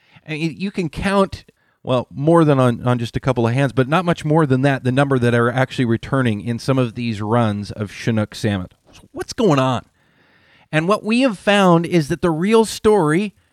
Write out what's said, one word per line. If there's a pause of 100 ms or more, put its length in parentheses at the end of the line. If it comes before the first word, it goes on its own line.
(240)
and
y-,
you
can
count, (400)
well,
more
than
on,
on
just
a
couple
of
hands,
but
not
much
more
than
that,
the
number
that
are
actually
returning
in
some
of
these
runs
of
Chinook
salmon. (200)
So (100)
what's
going
on? (840)
And
what
we
have
found
is
that
the
real
story (160)